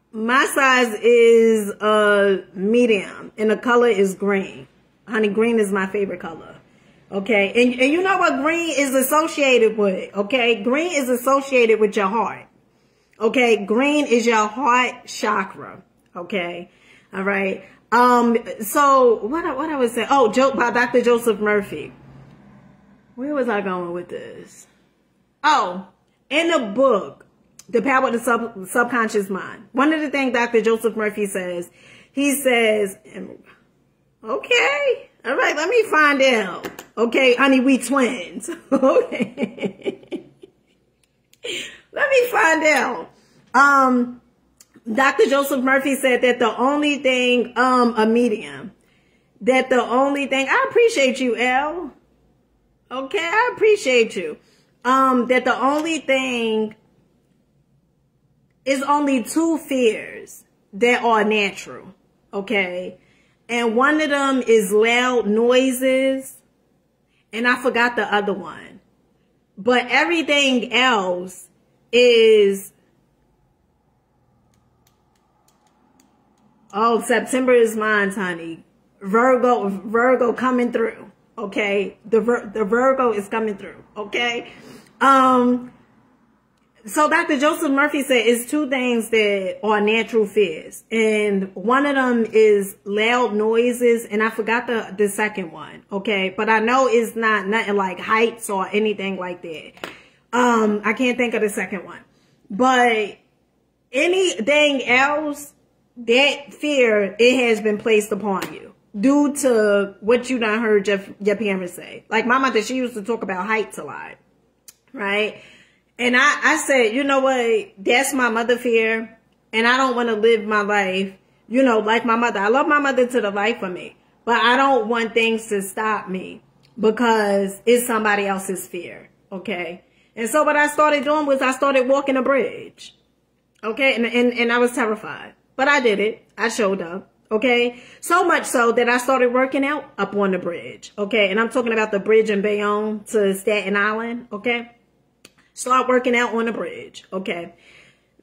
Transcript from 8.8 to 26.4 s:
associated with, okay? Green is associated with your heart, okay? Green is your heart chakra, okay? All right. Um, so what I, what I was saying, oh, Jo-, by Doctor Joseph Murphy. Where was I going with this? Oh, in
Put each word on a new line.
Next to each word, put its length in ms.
associated 840
with, 380
okay? 480
Green 280
is 180
associated 720
with 160
your 120
heart, 400
okay? 460
Green 400
is 200
your 220
heart 580
chakra, 760
okay? 540
All 100
right. 400
Um, 460
so 640
what 200
I, 80
what 160
I 80
was 160
saying, 160
oh, 220
Jo-, 200
by 200
Doctor 300
Joseph 380
Murphy. 540
Where 160
was 160
I 120
going 320
with 160
this? 580
Oh, 440
in 220